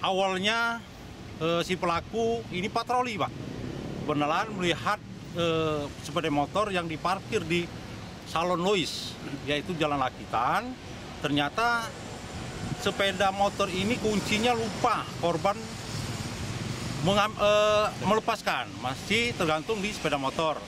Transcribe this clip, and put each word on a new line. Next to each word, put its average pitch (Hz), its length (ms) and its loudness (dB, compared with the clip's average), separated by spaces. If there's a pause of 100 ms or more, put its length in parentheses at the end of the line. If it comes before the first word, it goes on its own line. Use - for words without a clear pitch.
Awalnya, 196 800 2 (580)
eh, 170 220 2
si 180 160 -2
pelaku 220 720 0
ini 180 160 -2
patroli, 247 480 0
Pak. 135 160 -2 (760)
Beneran 151 480 0
melihat, 180 460 0 (400)
eh, 160 480 0 (160)
sepeda 156 260 0
motor 147 400 2
yang 180 160 0
diparkir 175 560 -2
di 170 240 0 (640)
Salon 175 320 2
Lois, 185 540 2 (320)
yaitu 147 320 -2
Jalan 147 180 2
Lakitan. 131 720 0 (540)
Ternyata 220 640 2 (960)
sepeda 196 480 4
motor 196 400 2
ini 196 260 2
kuncinya 214 560 2
lupa, 220 540 2 (160)
korban 170 340 2 (1500)
mengam-, 202 320 4
eh, 208 480 6 (160)
melepaskan, 196 640 2 (160)
masih 170 560 0
tergantung 156 400 2
di 202 160 -2
sepeda 147 240 0
motor. 139 400 0 (100)